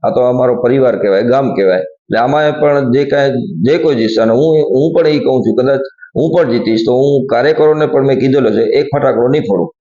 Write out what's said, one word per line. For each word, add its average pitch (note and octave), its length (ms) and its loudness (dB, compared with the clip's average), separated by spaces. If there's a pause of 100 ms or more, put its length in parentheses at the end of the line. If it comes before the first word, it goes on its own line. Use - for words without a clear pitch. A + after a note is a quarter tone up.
આ A2 60 -2
તો B2+ 120 -2
અમારો B2 340 0
પરિવાર B2 420 0
કહેવાય, G2+ 260 0
ગામ A#2+ 300 0
કહેવાય. F#2 260 0
એટલે - 400 -6
આમાં C#3+ 400 0
પણ C#3+ 320 0
જે C#3 140 2
કાંઈ, C#3 260 0 (320)
જે C#3+ 140 2
કોઈ D#3 180 0
જીતશે, A2+ 260 0
અને A2+ 100 2
હું, D3+ 320 2
હું D3 300 0
પણ D#3+ 140 2
ઈ D3+ 120 0
કહું C3 220 0
છું, G#2+ 140 0
કદાચ C3 240 0 (360)
હું D3+ 200 -2
પણ D#3+ 160 2
જીતીશ A2+ 340 0
તો B2 80 0
હું C3+ 320 0
કાર્યકરોને D3+ 600 0
પણ C3+ 200 0
મેં C3+ 140 0
કીધેલો C3+ 300 2
છે, A2 120 0
એક C3+ 240 0 (100)
ફટાકડો B2 320 0
નહીં C#3+ 140 0
ફોડું. G2 400 -4